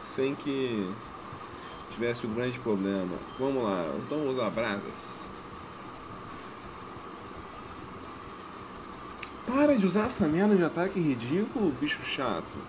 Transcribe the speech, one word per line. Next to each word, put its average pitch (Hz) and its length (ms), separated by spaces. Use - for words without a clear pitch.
sem 135 300
que 127 580
tivesse 120 340
um 107 80
grande 123 260
problema. 98 580
Vamos 135 260
lá, 92 220
então 143 140
vou 147 100
usar 127 200
brasas. 101 760
Para 277 320
de 190 80
usar 202 200
essa 220 220
merda 196 280
de 180 80
ataque 180 360
ridículo, 156 800
bicho 147 240
chato. 104 540